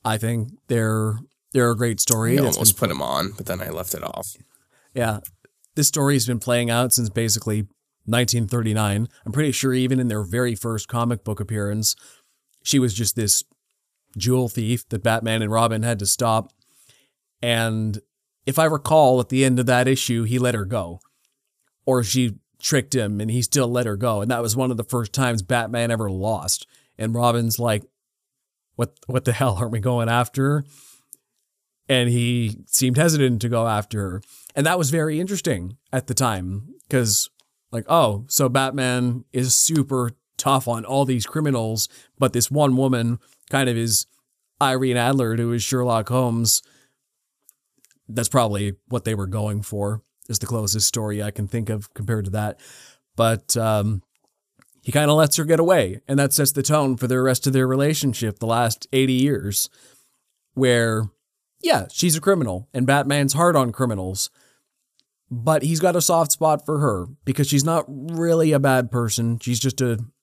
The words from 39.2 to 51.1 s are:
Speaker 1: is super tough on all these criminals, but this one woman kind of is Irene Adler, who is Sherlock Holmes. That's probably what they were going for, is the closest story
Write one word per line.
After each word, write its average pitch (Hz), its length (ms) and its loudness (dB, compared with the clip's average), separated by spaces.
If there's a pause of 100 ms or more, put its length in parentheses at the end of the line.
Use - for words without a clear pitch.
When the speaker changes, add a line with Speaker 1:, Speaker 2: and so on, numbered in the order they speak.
Speaker 1:
is 127 220 0
super 131 580 0 (240)
tough 135 320 0
on 117 160 -4
all 135 200 0
these 123 220 0
criminals, 120 600 -2 (300)
but 127 140 2
this 120 180 0
one 139 260 2
woman 120 420 2 (320)
kind 135 180 2
of 117 80 0
is 117 300 -2 (540)
Irene 131 360 2
Adler, 120 400 2
who 117 160 0
is 117 100 -2
Sherlock 123 460 0
Holmes. 117 540 0 (1500)
That's 113 200 -4
probably 104 460 0 (140)
what 123 160 -4
they 110 100 -2
were 98 120 -4
going 104 360 -4
for, 104 400 -4 (260)
is 117 100 -4
the - 80 -4
closest 107 400 -2
story 104 360 -2